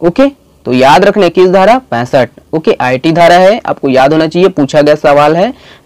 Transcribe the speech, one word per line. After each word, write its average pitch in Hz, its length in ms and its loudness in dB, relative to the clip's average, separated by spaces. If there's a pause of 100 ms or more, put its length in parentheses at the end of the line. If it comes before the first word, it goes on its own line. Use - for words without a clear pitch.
ओके, 175 260 0 (380)
तो 123 80 -4
याद 143 320 2
रखना 202 180 0
है 175 60 0
किस 185 200 2
धारा? 196 280 2 (140)
पैंसठ। 120 380 -2 (240)
ओके, 160 280 -2
आईटी 127 300 -2
धारा 170 240 2
है, 190 300 2
आपको 143 240 -6
याद 135 240 0
होना 160 140 0
चाहिए, 175 220 0
पूछा 147 320 -2
गया 147 160 2
सवाल 147 380 0
है, 208 180 -2 (320)